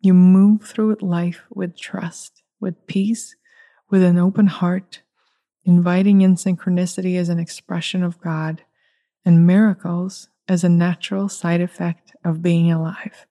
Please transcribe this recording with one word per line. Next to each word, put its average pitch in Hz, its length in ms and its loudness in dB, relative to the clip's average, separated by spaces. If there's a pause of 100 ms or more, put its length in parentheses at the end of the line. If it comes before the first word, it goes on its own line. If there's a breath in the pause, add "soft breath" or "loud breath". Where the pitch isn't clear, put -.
You 190 120 4
move 190 500 6
through 214 380 -4
life 175 500 -6
with 185 280 -10
trust, - 640 -14 (180)
with 190 260 -10
peace, 202 500 -6 (540 soft breath)
with 190 120 2
an 175 160 4
open 190 300 2
heart, 180 540 -6 (640)
inviting 180 560 2
in 190 140 4
synchronicity 180 800 -4
as 175 120 -4
an 170 100 -4
expression 175 640 -8
of 175 180 -6
God, 160 420 -8 (640)
and 170 220 4
miracles 185 840 -2 (200)
as 180 160 -2
a 180 40 2
natural 175 600 0
side 170 320 -4
effect 175 520 -8 (120)
of 165 180 -4
being 170 300 0
alive. 165 580 -8